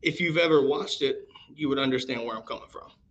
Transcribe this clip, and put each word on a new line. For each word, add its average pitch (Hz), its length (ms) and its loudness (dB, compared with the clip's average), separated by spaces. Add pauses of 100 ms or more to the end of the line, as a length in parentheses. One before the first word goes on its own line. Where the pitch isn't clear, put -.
if 156 180 -2
you've 170 160 0
ever 160 300 6
watched 143 360 -2
it, - 260 -2 (260)
you 151 140 -4
would 135 100 2
understand 131 460 0
where 113 120 -6
I'm 113 60 -10
coming - 260 -10
from. - 220 -16 (200)